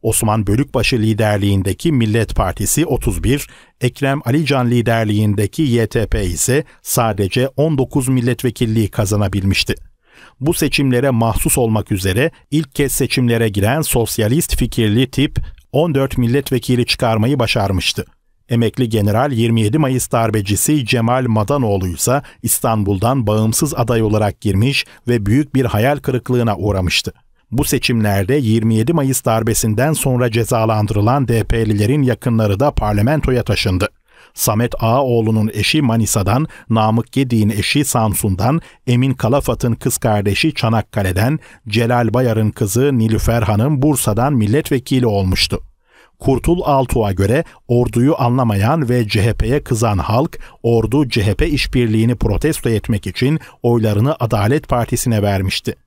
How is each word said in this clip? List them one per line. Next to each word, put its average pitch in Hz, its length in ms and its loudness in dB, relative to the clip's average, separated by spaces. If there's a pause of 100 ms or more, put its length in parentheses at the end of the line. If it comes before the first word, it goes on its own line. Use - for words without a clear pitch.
Osman 110 440 0
Bölükbaşı 120 500 0
liderliğindeki 104 960 0
Millet 113 440 0
Partisi 101 500 -2
otuz 104 380 -2
bir, 135 220 0 (340)
Ekrem 139 440 -2
Alican 131 460 0
liderliğindeki 107 920 0
Y 117 240 2
T 110 200 -2
P 110 180 -2
ise 120 400 -2 (180)
sadece 113 680 -2
on 151 300 0
dokuz 131 300 -2
milletvekilliği 117 800 0
kazanabilmişti. 98 840 -2 (680)
Bu 156 140 0
seçimlere 135 560 0
mahsus 113 480 0
olmak 110 340 0
üzere 98 380 0 (200)
ilk 151 240 -2
kez 139 180 0
seçimlere 117 560 0
giren 104 340 0
sosyalist 120 760 0
fikirli 117 540 0
tip - 280 -2 (340)
on 156 220 2
dört 135 240 -2
milletvekili 123 680 0
çıkarmayı 117 520 0
başarmıştı. 98 680 -2 (440)
Emekli 117 400 0
general 110 440 0
yirmi 113 300 2
yedi 110 160 0
Mayıs 131 340 -2
darbecisi 113 760 0
Cemal 123 400 0
Madanoğlu 107 640 0
ise 123 340 -2 (200)
İstanbul'dan 110 840 0
bağımsız 110 480 0
aday 117 280 0
olarak 107 380 0
girmiş 104 440 0 (240)
ve 117 180 0
büyük 135 280 0
bir 131 100 2
hayal 120 340 0
kırıklığına 120 580 -2
uğramıştı. 95 560 -2 (380)
Bu 131 140 -2
seçimlerde 107 720 0
yirmi 113 400 2
yedi 117 180 2
Mayıs 135 320 0
darbesinden 113 680 0
sonra 127 380 0
cezalandırılan 113 1000 0
D 113 160 0
P 113 240 -2
L'lilerin 110 340 2
yakınları 110 580 0
da 143 100 2
parlamentoya 117 720 0
taşındı. 92 460 0 (460)
Samet 113 460 0
Ağaoğlu'nun 113 720 2
eşi 147 280 0
Manisa'dan, 113 640 0 (240)
Namık 110 420 0
Gedik'in 120 360 2
eşi 113 360 0
Samsun'dan, 110 760 0 (260)
Emin 127 260 2
Kalafat'ın 120 600 0
kız - 240 -4
kardeşi 104 560 0
Çanakkale'den, 110 840 -2 (300)
Celal 117 460 0
Bayar'ın 110 360 2
kızı 123 480 0
Nilüfer 113 440 0
Hanım 123 400 0
Bursa'dan 131 500 0
milletvekili 127 760 0
olmuştu. 95 540 0 (580)
Kurtul 151 460 0
Altuğ'a 127 480 0
göre 98 320 0 (240)
orduyu 120 500 2
anlamayan 120 720 0
ve 120 200 0
C 98 140 0
H 113 120 2
P'ye 123 300 -2
kızan 110 340 0
halk, 120 400 -2 (240)
ordu 117 460 2
C 104 180 -2
H 101 80 2
P - 140 0
işbirliğini 120 640 0
protesto 117 540 -2
etmek 107 380 -2
için 131 340 -2 (220)
oylarını 117 580 2
Adalet 113 480 0
Partisi'ne 117 540 0
vermişti. 98 520 -2 (120)